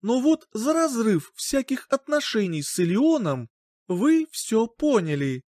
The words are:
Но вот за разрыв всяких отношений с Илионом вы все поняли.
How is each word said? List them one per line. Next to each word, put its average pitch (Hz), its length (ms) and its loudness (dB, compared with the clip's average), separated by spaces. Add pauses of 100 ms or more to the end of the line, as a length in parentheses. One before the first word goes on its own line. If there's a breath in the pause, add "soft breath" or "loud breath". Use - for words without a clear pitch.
Но 240 180 0
вот 311 320 2
за 247 220 0
разрыв 226 600 0
всяких - 560 -4
отношений 220 720 -2
с - 160 -8
Илионом 180 720 0 (400)
вы 302 420 2
все 220 360 -2
поняли. 151 840 -2